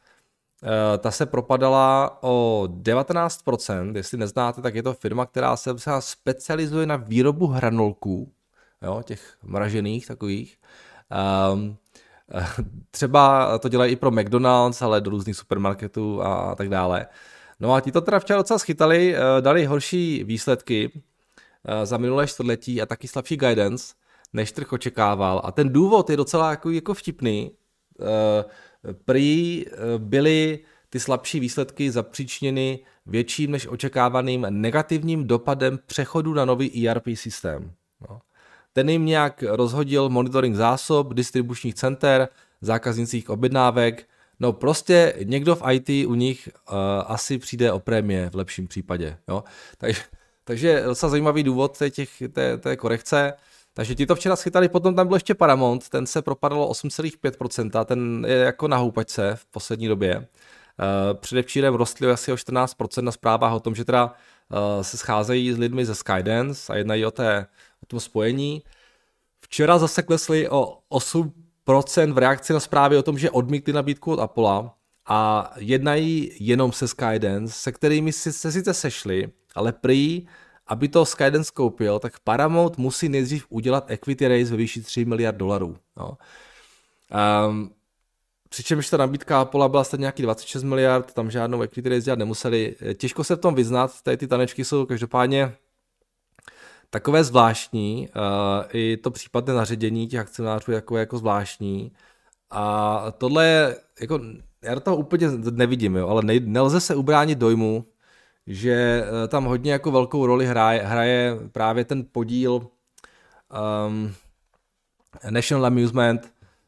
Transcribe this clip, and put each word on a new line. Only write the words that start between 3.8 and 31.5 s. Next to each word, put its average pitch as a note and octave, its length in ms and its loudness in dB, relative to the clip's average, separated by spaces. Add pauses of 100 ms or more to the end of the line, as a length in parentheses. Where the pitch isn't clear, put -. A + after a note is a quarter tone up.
Jestli G2+ 220 -8
neznáte, A#2+ 440 -2
tak A#2+ 140 -4
je A2+ 80 -4
to C3 100 -2
firma, B2 320 -4
která B2+ 320 -2
se B2+ 160 -6
třeba C3+ 280 -4
specializuje D#3 840 -4
na D3+ 100 -2
výrobu C3 520 2
hranolků, A2+ 840 -2 (500)
jo, G2 220 -6
těch - 400 -16
mražených G#2 640 -4
takových. G#2 500 -8 (520)
Ehm, G2 680 0 (540)
<laughs> - 600 -8
třeba C3+ 680 4
to B2+ 100 -4
dělají B2 220 2
i B2+ 40 0
pro C3 160 2
McDonald's, B2 720 2
ale A2 200 2
do G2 80 -6
různých G2+ 260 -6
supermarketů G2+ 840 -4
a, F#2+ 140 -2
a F#2 200 -4
tak G2 140 -6
dále. F#2 380 0 (520)
No A#2 140 2
a C3 80 4
ti C3+ 100 -4
to E3 100 2
teda F#3 180 2
včera G3+ 200 0
docela G3+ 200 0
schytali, E3 560 4
eh, C3 260 4
dali D3 240 4
horší D3 580 -2
výsledky, A2+ 680 -2 (720)
eh, G#2+ 200 -2
za A2+ 120 -4
minulé C3 300 0
čtvrtletí A#2+ 540 -4
a A2 40 -2
taky A#2 220 -10
slabší C#3 300 -6
guidance, A#2 560 0 (400)
než A2 180 -4
trh - 220 -8
očekával. G2+ 720 0
A - 80 -6
ten C#3+ 180 2
důvod F3+ 400 4
je D3+ 80 2
docela D#3+ 320 2
jako, D3+ 200 -4
jako E3 240 -2
vtipný. A2+ 580 -4 (500)
Eh, G#2+ 440 2 (600)
prý, D3+ 640 2
eh, - 40 -18 (260)
byly D3+ 640 2 (300)
ty C3 100 -6
slabší C3 400 -4
výsledky C3+ 520 -4